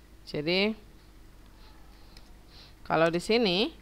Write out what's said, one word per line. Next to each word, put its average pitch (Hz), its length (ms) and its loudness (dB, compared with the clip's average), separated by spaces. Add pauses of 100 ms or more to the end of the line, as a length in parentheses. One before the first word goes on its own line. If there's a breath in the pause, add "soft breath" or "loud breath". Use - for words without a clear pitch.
(220)
Jadi, 185 560 0 (2000 loud breath)
kalau 160 240 4
di 170 80 0
sini, 220 640 2